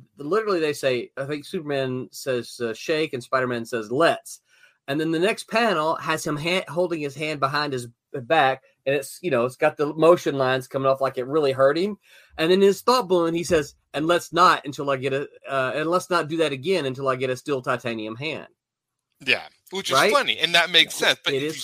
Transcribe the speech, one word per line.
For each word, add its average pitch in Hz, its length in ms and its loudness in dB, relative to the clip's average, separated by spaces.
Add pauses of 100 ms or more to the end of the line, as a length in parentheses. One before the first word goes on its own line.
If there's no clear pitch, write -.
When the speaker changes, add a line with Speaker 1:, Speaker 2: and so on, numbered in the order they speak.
(180)
Speaker 1:
literally 190 420 0
they 151 140 0
say, 127 420 -2
I 139 100 -8
think 147 200 -8
Superman 135 680 -4
says, - 480 -6
uh, 113 140 -4
"Shake," 156 400 -2
and 123 100 -8
Spider-Man 123 420 -2
says, 110 260 -6
"Let's." 135 500 0 (480)
And 143 100 -2
then 160 120 -2
the 160 80 0
next 214 280 0
panel 180 500 0
has 156 280 -4
him 151 100 -2
ha-, 170 320 -2
holding 165 340 -2
his 143 140 -6
hand 151 240 -6
behind 147 320 -2
his 123 160 -4 (260)
back, 135 500 2 (220)
and 139 100 0
it's, - 260 -6
you 180 100 -4
know, 120 140 2
it's 127 100 -4
got 151 220 0
the 151 160 -2
motion 156 440 4
lines 131 300 0
coming 135 220 -2
off 135 120 2
like 131 160 -2
it 123 100 -4
really 143 260 2
hurt 135 240 4
him. 196 200 -2 (400)
And 160 140 2
then 190 100 6
his 196 200 4
thought 240 260 2
balloon, 170 280 2
he 170 80 -2
says, 156 320 2 (180)
"And 147 140 -2
let's 170 260 0
not 170 320 4
until 139 240 -6
I 139 80 0
get 131 160 -2
a, 139 160 -2 (180)
uh, 131 280 -2
and 156 140 -4
let's 175 200 0
not 170 180 0
do 160 100 -6
that 156 140 2
again 143 340 -2
until 135 220 -6
I 131 80 2
get 127 140 -2
a 127 80 -4
steel 135 240 -4
titanium 113 560 -4
hand." 131 300 -8 (760)
Speaker 2:
Yeah, 107 240 -2 (220)
which 190 220 -8
is 131 40 4
Speaker 1:
Right? 165 160 4
Speaker 2:
funny, 262 280 0
and 170 160 0
that 170 160 2
makes 160 240 4
Speaker 1:
It, - 20 -8
Speaker 2:
sense. 143 260 2
But 147 120 -2
Speaker 1:
it 135 80 -2
Speaker 2:
if 156 80 -4
Speaker 1:
is 156 120 -10